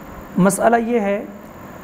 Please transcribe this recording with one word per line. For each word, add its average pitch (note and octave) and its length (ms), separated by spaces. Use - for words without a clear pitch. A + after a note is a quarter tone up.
मसला G3 400
ये A#3 220
है G3+ 180